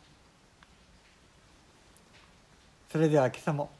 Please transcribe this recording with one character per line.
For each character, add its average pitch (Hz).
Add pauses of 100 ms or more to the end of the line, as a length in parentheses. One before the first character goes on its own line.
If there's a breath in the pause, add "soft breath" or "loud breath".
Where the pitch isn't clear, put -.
(3000)
そ 156
れ 156
で 151
は 131
今 123
朝 -
も 147